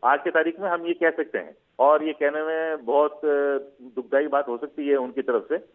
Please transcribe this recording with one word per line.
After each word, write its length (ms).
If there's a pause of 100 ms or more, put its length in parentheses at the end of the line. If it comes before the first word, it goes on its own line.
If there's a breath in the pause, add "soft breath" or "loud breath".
आज 200
की 60
तारीख 300
में 100
हम 160
ये 80
कह 160
सकते 280
हैं। 180 (240)
और 240
ये 100
कहने 300
में 420
बहुत, 260
अ, 460 (380)
दुखदायी 320
बात 200
हो 100
सकती 300
है 80
उनकी 260
तरफ 280
से, 80 (160)